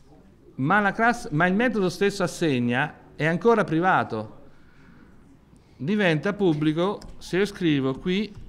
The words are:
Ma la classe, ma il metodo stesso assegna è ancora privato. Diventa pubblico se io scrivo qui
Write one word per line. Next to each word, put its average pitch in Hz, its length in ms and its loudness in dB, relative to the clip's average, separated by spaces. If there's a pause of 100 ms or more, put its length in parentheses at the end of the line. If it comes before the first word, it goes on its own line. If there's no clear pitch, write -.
(560)
Ma 165 240 2
la 202 100 2
classe, 233 400 0
ma 165 160 2
il 185 80 2
metodo 214 340 2
stesso 202 360 0
assegna 131 680 0 (220)
è 151 100 -4
ancora 196 380 2
privato. 147 800 0 (1400)
Diventa 175 560 0
pubblico 170 640 0 (200)
se - 180 -6
io 202 100 2
scrivo 147 540 0
qui 190 340 -2 (140)